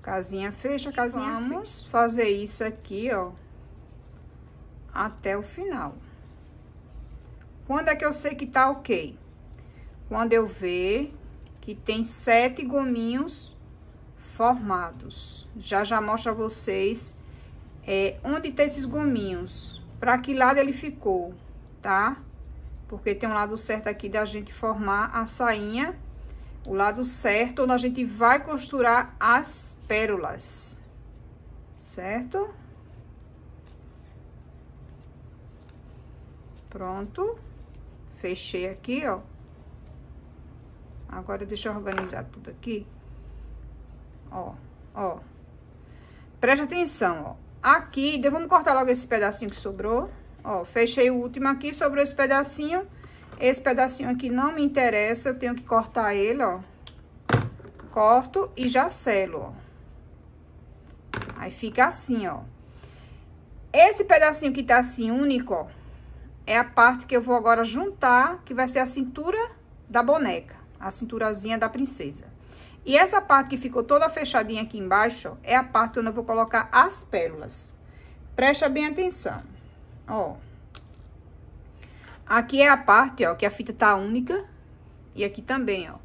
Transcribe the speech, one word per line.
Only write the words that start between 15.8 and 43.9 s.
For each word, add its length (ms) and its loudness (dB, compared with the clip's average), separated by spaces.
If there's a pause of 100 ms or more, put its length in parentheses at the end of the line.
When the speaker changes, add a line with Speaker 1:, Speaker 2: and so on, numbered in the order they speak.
Speaker 1:
já 180 0
mostro 300 -2
a 20 -2
vocês, 840 -4 (680)
é, 360 0
onde 300 -4
tá 100 2
esses 220 0
gominhos, 1000 -4 (160)
pra 200 4
que 160 -2
lado 240 6
ele 160 2
ficou, 600 -2 (460)
tá? 380 2 (680)
Porque 260 -4
tem 120 -6
um 60 -2
lado 240 -2
certo 320 -4
aqui 220 -8
da 160 -2
gente 260 -10
formar 640 -2
a 120 -2
sainha, 720 -2 (680)
o 80 -6
lado 300 0
certo 580 0
onde 100 2
a 60 2
gente 260 -2
vai 380 4
costurar 760 2
as 680 0
pérolas, 920 -4 (1000)
certo? 680 -6 (4000)
Pronto, 680 -6 (760)
fechei 520 -8
aqui, 380 -6
ó. 140 -4 (1900)
Agora 380 -8
deixa 220 -8
eu 60 -6
organizar 500 -8
tudo 260 -18
aqui. 360 -10 (1400)